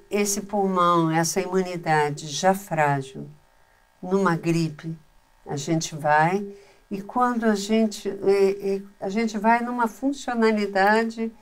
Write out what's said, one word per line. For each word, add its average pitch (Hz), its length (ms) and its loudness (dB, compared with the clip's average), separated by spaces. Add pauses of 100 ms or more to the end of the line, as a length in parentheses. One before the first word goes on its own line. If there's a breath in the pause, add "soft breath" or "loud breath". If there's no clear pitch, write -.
esse 202 320 -2
pulmão, 175 680 2
essa 165 300 0
imunidade 165 880 -2
já 185 260 2
frágil, 143 760 -2 (720 soft breath)
numa 185 340 0
gripe, 165 600 -4 (500)
a 151 80 -6
gente 160 400 -2
vai, 156 500 2 (440 loud breath)
e 196 120 -8
quando 247 440 -2
a 214 100 4
gente, 214 540 0
é, 196 680 2
é, 196 60 -6 (180)
a 196 100 -6
gente 220 280 -2
vai 233 240 4
numa 240 260 -2
funcionalidade 226 1400 0 (100)